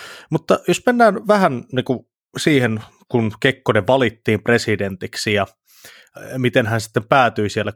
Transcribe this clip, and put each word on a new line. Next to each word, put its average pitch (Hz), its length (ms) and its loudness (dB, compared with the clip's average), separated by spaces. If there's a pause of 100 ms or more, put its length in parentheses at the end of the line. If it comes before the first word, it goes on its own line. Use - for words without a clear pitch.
(300)
Mutta 160 280 0 (100)
jos 175 180 0
mennään 240 420 2
vähän 185 440 0
niinku 127 380 -4 (260)
siihen, 123 480 0 (240)
kun 113 320 0
Kekkonen 117 460 0
valittiin 117 560 0
presidentiksi 104 920 -2
ja, 98 80 0
äh, - 960 -14
miten 123 280 0
hän 110 140 -2
sitten - 280 -4
päätyi 117 420 2
siellä 107 260 -4